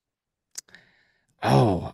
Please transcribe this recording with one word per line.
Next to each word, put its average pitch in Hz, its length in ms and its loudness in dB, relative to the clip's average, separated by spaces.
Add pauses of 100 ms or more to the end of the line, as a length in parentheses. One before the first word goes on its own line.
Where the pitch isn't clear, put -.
(1400)
Oh, 113 520 0